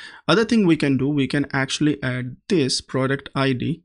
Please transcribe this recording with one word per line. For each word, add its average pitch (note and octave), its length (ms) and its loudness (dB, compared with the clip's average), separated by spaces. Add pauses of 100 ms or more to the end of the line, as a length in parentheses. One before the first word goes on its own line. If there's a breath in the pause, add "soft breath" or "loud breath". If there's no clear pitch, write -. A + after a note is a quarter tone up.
(300 loud breath)
Other G#3 140 4
thing A3 220 2
we E3 100 6
can C#3 220 2
do, C3 160 0
we C3+ 200 0
can C#3+ 200 -2
actually C#3+ 400 0 (100)
add B2+ 240 -6 (240)
this C#3 240 2 (140)
product C3+ 480 -2
I C3+ 80 0 (160)
D। B2 100 -2 (120)